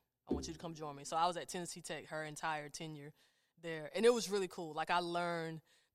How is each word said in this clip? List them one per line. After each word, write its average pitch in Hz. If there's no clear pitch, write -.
I -
want -
you 165
to 156
come 165
join 151
me." 139
So 165
I 165
was 175
at 147
Tennessee 175
Tech 156
her 156
entire 151
tenure 151
there. 160
And 202
it 240
was 214
really 190
cool. 170
Like, 160
I 175
learned 170